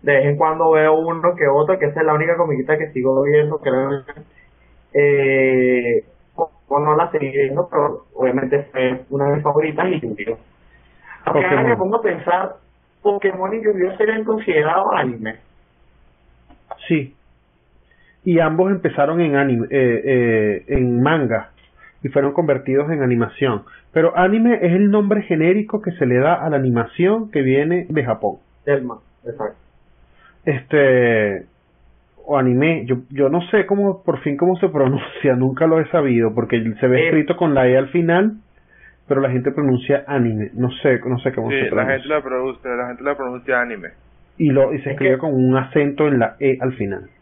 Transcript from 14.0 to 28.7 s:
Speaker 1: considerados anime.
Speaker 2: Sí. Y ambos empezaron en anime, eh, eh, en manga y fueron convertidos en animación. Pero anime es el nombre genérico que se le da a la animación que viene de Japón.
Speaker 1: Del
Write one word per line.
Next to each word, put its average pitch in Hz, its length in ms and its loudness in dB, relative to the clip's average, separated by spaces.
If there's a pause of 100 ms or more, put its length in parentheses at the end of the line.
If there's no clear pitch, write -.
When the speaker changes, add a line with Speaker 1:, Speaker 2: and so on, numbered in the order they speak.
Speaker 1:
considerados 185 680 0
anime. 113 420 -4 (1500)
Speaker 2:
Sí. 151 280 -2 (1080)
Y 170 160 2
ambos 165 300 2
empezaron 165 520 0
en 147 140 2
anime, 127 340 0
eh, 127 340 2
eh, 113 640 2
en 127 340 0
manga 135 480 0 (520)
y 143 60 -6
fueron 139 240 0
convertidos 143 580 0
en 151 120 -2
animación. 120 600 0 (300)
Pero 165 240 2
anime 220 400 4
es 175 180 0
el 202 160 4
nombre 208 320 2
genérico 196 580 0
que 180 120 -6
se 151 120 -2
le 123 140 2
da 151 160 2
a 156 160 -4
la 151 60 -2
animación 165 760 0
que 151 100 -2
viene 147 480 0
de 156 160 -2
Japón. 107 320 -4 (300)
Speaker 1:
Del 135 180 0